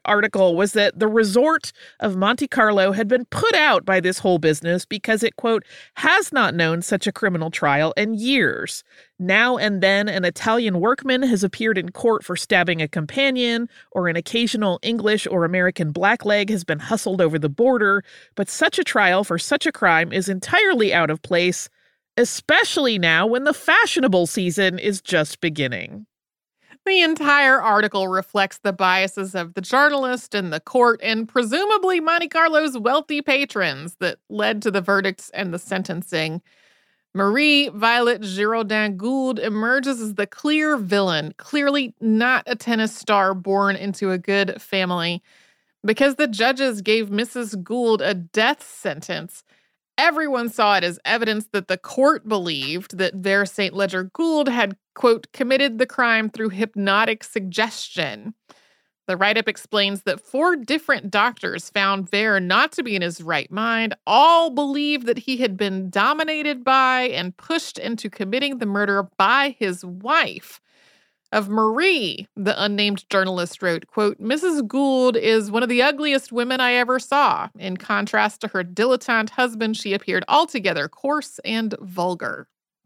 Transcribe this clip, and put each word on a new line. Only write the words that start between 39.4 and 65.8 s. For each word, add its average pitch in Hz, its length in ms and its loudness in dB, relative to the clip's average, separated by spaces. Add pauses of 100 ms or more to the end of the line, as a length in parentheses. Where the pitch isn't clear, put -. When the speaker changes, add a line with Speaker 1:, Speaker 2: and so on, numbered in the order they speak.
Speaker 2:
as 214 160 -6
the 202 100 -2
clear 302 500 0
villain, 185 600 0
clearly 285 640 -2
not 233 480 2
a 247 80 -2
tennis 220 360 -2
star 196 400 2
born 196 440 0
into 196 340 -4
a 185 80 -2
good 196 420 -2
family. 175 600 -2 (640)
Because 269 320 2
the 294 100 2
judges 240 560 0
gave 214 300 0
Missus 226 420 -4
Gould 220 480 0
a 185 120 0
death 214 540 -2
sentence, 165 760 -10 (520)
everyone 285 520 0
saw 208 300 2
it 175 40 0
as 175 220 -4
evidence 220 480 -2
that 196 160 -4
the 185 100 -2
court 269 480 0
believed 175 720 -4
that 185 160 -2
Vere 196 320 0
Saint 185 280 -4
Leger 190 300 -2
Gould 302 440 0
had, 226 280 -2 (180)
quote, 226 380 2
"committed 262 460 0
the 254 80 2
crime 226 440 0
through 220 180 -4
hypnotic 208 760 0
suggestion." 185 1120 -6 (720)
The 185 100 -4
write-up 214 320 0
explains 202 540 -2
that - 180 -4
four 320 360 0
different 254 540 -4
doctors 208 600 -2
found 196 400 0
Vere 202 300 0
not 202 320 0
to 339 100 -6
be 220 140 -4
in 180 60 -2
his 170 200 -6
right 160 280 -4
mind, 226 440 -2 (120)
all 320 440 6
believed 285 560 -2
that 240 120 0
he 247 200 -6
had 220 180 -2
been 190 340 -4